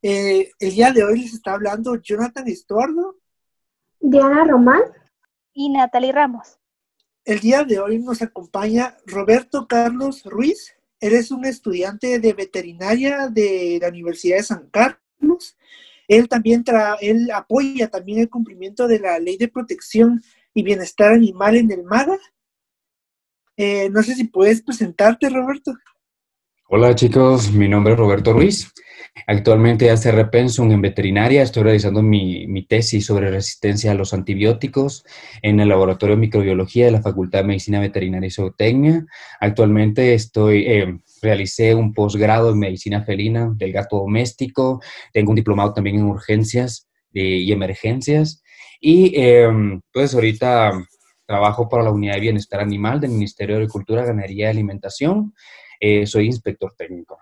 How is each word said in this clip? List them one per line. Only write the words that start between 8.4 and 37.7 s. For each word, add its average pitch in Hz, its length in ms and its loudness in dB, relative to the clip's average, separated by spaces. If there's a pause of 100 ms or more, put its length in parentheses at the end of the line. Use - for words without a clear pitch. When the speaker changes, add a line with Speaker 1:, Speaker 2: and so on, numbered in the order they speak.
Speaker 1:
Roberto 226 600 -2
Carlos 247 580 -4
Ruiz. 226 500 -6 (260)
Él 214 140 0
es 233 160 0
un 254 140 -10
estudiante 208 760 -6
de 220 160 0
veterinaria 196 960 -6
de 190 520 -2
la 175 80 -4
Universidad 175 480 -4
de 208 60 0
San 190 280 -10
Carlos. - 840 -2 (520)
Él 226 200 4
también 233 340 0
tra-, 214 380 0
él 226 320 0
apoya 254 560 -2
también 196 320 -6
el 233 100 -2
cumplimiento 208 560 -8
de 226 140 2
la 180 180 -4
Ley 180 200 -6
de 233 100 -4
Protección 233 760 0 (320)
y 214 80 -2
Bienestar 202 500 2
Animal 214 440 2
en 226 160 2
el 180 100 -8
mara. 269 360 -2 (1400)
Eh, 202 340 -2
no 214 120 2
sé 233 120 -2
si 247 100 -4
puedes 220 380 2
presentarte, 226 680 0
Roberto. 262 420 -6 (960)
Speaker 4:
Hola, 117 280 4
chicos, 127 560 4
mi 104 160 4
nombre 104 240 4
es 113 60 2
Roberto 101 340 2
Ruiz. 175 400 2 (560)
Actualmente 110 600 4
hace 113 220 2
repensum 117 640 2
en 101 100 4
veterinaria. 101 600 2
Estoy 120 200 0
realizando 104 400 2
mi, 95 460 0
mi 95 180 -8
tesis 110 400 -2
sobre 98 240 -2
resistencia 101 600 -4
a - 20 0
los 98 180 -4
antibióticos 110 920 -2 (380)
en 104 180 2
el 104 80 4
Laboratorio 95 480 2
de 110 60 2
Microbiología 98 640 0
de 120 40 6
la 113 120 2
Facultad 95 400 -4
de 98 40 -2
Medicina 101 320 -4